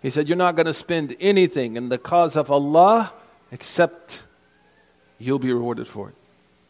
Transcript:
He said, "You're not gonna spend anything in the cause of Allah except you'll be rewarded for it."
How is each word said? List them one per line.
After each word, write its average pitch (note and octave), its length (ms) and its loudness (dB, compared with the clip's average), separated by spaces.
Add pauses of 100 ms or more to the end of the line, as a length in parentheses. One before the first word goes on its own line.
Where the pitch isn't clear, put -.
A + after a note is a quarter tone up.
He C3+ 80 -4
said, D3 180 -2
"You're F3 80 0
not F3 200 0
gonna E3 180 0
spend D3+ 460 -6
anything E3 560 0
in A#2+ 120 -8
the B2 100 -4
cause E3+ 380 0
of C#3 140 -2
Allah E3+ 640 4 (380)
except - 720 -4 (960)
you'll C3 200 -4
be B2+ 140 -2
rewarded A#2+ 360 -4
for G2+ 220 -14
it." - 40 -20 (560)